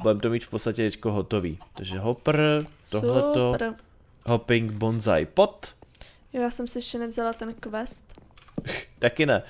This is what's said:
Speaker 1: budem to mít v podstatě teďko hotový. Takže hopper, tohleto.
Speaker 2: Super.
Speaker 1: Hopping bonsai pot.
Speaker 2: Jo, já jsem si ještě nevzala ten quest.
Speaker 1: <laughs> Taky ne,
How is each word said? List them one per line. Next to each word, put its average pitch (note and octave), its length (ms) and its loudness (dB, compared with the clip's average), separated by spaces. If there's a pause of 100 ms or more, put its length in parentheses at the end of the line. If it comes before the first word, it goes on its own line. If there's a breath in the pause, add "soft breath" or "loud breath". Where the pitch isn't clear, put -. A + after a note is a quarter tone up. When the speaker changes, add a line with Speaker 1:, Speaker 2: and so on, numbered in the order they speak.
Speaker 1:
budem G#2+ 180 2
to A2+ 100 0
mít A#2 160 -2
v - 40 -20
podstatě A2+ 420 -2
teďko A2 200 -4
hotový. F2+ 480 -2 (140)
Takže F#2+ 260 -8
hopper, D3+ 680 2 (260)
tohleto. B3 600 2
Speaker 2:
Super. A3+ 200 -2 (520)
Speaker 1:
Hopping A#2 460 2
bonsai G#2+ 540 2
pot. - 480 2 (600 soft breath)
Speaker 2:
Jo, B3+ 100 -2
já A#3+ 80 -2
jsem A#3+ 160 -6
si A#3+ 100 -8
ještě A#3+ 200 -6
nevzala A3+ 360 -4
ten A3+ 200 -10
quest. A3+ 600 -10 (420)
Speaker 1:
<laughs> - 440 -10
Taky A#2+ 260 2
ne, A2+ 240 4